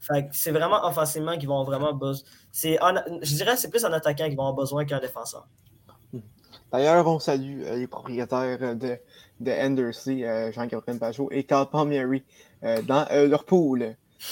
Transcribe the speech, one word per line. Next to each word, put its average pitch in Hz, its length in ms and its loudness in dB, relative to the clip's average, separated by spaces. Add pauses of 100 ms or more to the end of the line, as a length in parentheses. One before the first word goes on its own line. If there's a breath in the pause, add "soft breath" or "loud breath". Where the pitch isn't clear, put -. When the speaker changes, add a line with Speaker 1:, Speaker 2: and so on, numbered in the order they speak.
Speaker 1:
Fait 143 260 0
que - 60 -12
c'est - 180 -2
vraiment 170 340 2
offensivement 160 540 0
qu'ils 143 100 -6
vont 139 140 0
vraiment 139 300 -2
bes-, 135 320 -4 (260 soft breath)
c'est 160 320 0
en, 180 120 6 (280)
je 147 140 -2
dirais 196 180 2
que 247 60 0
c'est 160 100 -4
plus 226 140 2
en 165 80 0
attaquant 156 320 0
qu'ils 143 120 -2
vont 135 120 0
avoir 135 60 -2
besoin 139 300 -2
qu'un 143 140 -2
défenseur. 120 480 -10 (1300 soft breath)
Speaker 2:
D'ailleurs, 156 340 6
on 160 120 2
salue, 139 460 -2
euh, 104 120 -4
les 123 100 -4
propriétaires 123 880 -4
de, 123 240 -6 (420 soft breath)
de 120 120 -2
Anderson, 131 680 0
euh, 113 280 -2
Jean-Gabriel 120 480 -6
Pajot 117 320 -4
et 139 140 -2
Carl 139 240 2
Palmieri, 135 560 0 (400 soft breath)
euh, 113 180 0
dans, 139 300 2
euh, 143 160 6
leur 147 160 2
pool. 131 500 2 (380 loud breath)